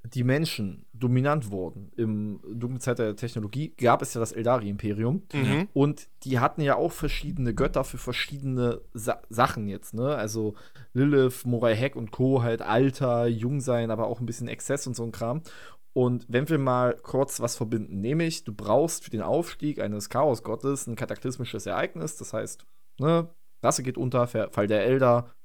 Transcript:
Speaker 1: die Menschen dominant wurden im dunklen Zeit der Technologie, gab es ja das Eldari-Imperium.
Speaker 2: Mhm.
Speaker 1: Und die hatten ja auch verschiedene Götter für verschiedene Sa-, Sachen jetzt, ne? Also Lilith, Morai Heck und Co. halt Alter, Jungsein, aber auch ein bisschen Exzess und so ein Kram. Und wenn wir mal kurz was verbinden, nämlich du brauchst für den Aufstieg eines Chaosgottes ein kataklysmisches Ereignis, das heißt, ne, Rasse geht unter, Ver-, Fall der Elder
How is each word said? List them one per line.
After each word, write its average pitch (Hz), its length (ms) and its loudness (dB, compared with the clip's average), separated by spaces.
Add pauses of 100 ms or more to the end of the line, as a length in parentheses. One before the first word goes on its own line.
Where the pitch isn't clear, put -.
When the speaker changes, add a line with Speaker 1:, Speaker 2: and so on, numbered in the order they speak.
(100)
Speaker 1:
die 123 140 -2
Menschen 127 680 0
dominant 127 580 2
wurden 95 460 -6
im 107 520 -2
dunklen 120 320 -6
Zeit 120 200 0
der 107 160 0
Technologie, 117 600 -6
gab 120 260 6
es 127 120 -6
ja 117 60 -2
das 110 120 0
Eldari-Imperium. 110 920 0 (100)
Speaker 2:
Mhm. 143 400 2
Speaker 1:
Und 147 360 2 (140)
die 131 160 0
hatten 135 220 2
ja 139 160 4
auch 170 160 0
verschiedene 135 640 -2
Götter 135 300 2
für - 140 -8
verschiedene 127 840 -2 (120)
Sa-, 117 360 -2
Sachen 117 380 2
jetzt, - 260 -10
ne? 131 200 0
Also 107 400 -2 (380)
Lilith, 131 520 4
Morai 117 300 4
Heck 127 220 0
und 117 160 -8
Co. 131 300 4
halt 117 200 0
Alter, 123 640 4
Jungsein, 120 640 0
aber 110 160 0
auch 110 140 -4
ein 120 60 -2
bisschen 117 220 -6
Exzess 135 380 -4
und 123 80 -6
so 117 100 -6
ein 113 80 -6
Kram. 123 300 -4 (500)
Und 123 360 2
wenn 135 200 2
wir 160 100 2
mal 123 440 2
kurz - 380 0
was 117 160 -2
verbinden, 107 440 -4
nämlich 160 440 0
du 110 100 -8
brauchst 113 500 2
für - 60 -14
den 107 120 -4
Aufstieg 147 580 -2
eines 101 300 -4
Chaosgottes 131 760 0
ein 120 80 -6
kataklysmisches 113 720 -6
Ereignis, 156 500 -4
das - 180 -12
heißt, 107 300 -6 (360)
ne, 165 300 2 (320)
Rasse 135 200 2
geht 127 140 -4
unter, 123 320 2
Ver-, 110 240 -2
Fall 104 140 2
der 104 180 4
Elder 123 480 4 (120)